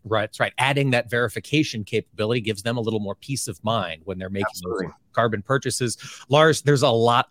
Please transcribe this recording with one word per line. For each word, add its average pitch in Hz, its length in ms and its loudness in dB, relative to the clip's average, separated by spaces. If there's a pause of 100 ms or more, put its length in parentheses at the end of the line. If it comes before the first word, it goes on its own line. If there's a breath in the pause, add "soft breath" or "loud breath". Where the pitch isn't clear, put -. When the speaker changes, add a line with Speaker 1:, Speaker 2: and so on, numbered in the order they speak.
Speaker 1:
Right, 104 180 0
that's - 180 -8
right. 113 160 0
Adding 139 360 2
that 120 180 0
verification 120 760 -2
capability 110 560 -2
gives 104 220 -4
them 117 160 -2
a - 20 -2
little 110 200 -2
more 98 160 -8
peace - 320 -8
of 104 160 -14
mind 92 400 -2
when 92 140 -8
they're 92 120 -8
making 98 180 -2
Speaker 2:
Absolutely. 98 380 -6
Speaker 1:
those 80 80 -12 (180)
carbon 110 300 0
purchases. 131 560 -4 (300 loud breath)
Lars, 156 340 6
there's 143 200 4
a 143 60 4
lot 117 420 4